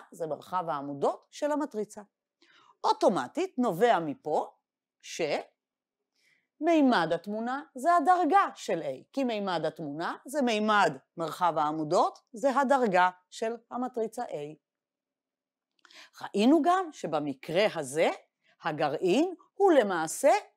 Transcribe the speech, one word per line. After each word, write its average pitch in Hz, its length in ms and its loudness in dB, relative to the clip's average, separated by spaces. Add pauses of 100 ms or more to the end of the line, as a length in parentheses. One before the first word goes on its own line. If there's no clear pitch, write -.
(120)
זה 170 160 -10
מרחב 170 420 -8
העמודות 143 600 -6
של 294 200 -6
המטריצה. 214 500 -6 (840)
אוטומטית 320 720 0
נובע 220 420 2
מפה 156 520 -4 (500)
שמימד 170 380 -4 (1800)
התמונה 226 480 -8 (120)
זה 311 200 2
הדרגה 349 600 4
של 175 260 -6
A, - 40 -10 (280)
כי 277 100 -2
מימד 196 420 -2
התמונה 160 600 -8
זה 285 160 -4
מימד 214 560 2 (200)
מרחב 165 400 -2
העמודות, 160 640 0 (140)
זה 247 260 -2
הדרגה 233 500 2 (200)
של 233 260 -6 (160)
המטריצה 240 520 -8
A. 151 320 -10 (1700)
ראינו 269 400 4
גם 349 300 2
שבמקרה 156 720 -2 (100)
הזה 156 340 -2 (540)
הגרעין 175 720 0 (180)
הוא 392 180 4
למעשה, 208 600 4 (240)